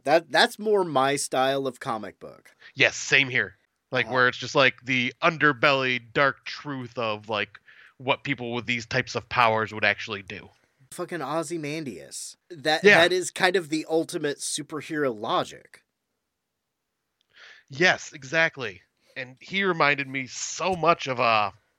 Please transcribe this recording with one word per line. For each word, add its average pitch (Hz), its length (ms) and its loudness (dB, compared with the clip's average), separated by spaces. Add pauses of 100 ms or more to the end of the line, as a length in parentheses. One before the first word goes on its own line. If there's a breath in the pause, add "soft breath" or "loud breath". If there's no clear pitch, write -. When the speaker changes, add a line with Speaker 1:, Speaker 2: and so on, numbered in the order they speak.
Speaker 1:
that, 151 260 4
that's 190 260 4
more 208 280 2
my 139 320 2
style 135 500 0
of 127 120 -8
comic 107 400 -8
book. - 360 -20 (180 loud breath)
Speaker 2:
Yes, 127 220 2
same 139 340 0
here. 113 280 -4 (340)
Like, 123 140 0
Speaker 1:
Uh-huh. 120 100 -6
Speaker 2:
where 123 140 4
it's 120 80 -6
just, - 180 -8
like, 131 200 6 (100)
the 127 360 0
underbelly, 139 760 2 (140)
dark 139 320 2
truth 131 520 -10
of, 107 320 -4
like, 104 300 -4 (380 soft breath)
what 131 260 -2
people 120 300 -6
with 120 120 -4
these 120 200 -4
types 123 300 -4
of 113 120 -6
powers 110 460 2
would 104 120 -4
actually 101 360 -2
do. 95 280 -16 (420)
Speaker 1:
Fucking 170 300 -10
Ozymandias. 147 1160 -8 (120)
That, 156 340 -2
Speaker 2:
Yeah. 196 160 8
Speaker 1:
that 175 120 6
is 180 200 -4
kind 185 260 0
of 165 120 -2
the 156 200 -4
ultimate 156 500 -2
superhero 147 800 -4
logic. 131 680 -4 (1900 loud breath)
Speaker 2:
Yes, 160 440 2
exactly. 135 680 -2 (340)
And 131 240 -12
he 196 240 -4
reminded 147 440 2
me 131 200 -6
so - 480 -4
much 160 320 2
of, 123 120 -4
uh, 110 320 2 (280)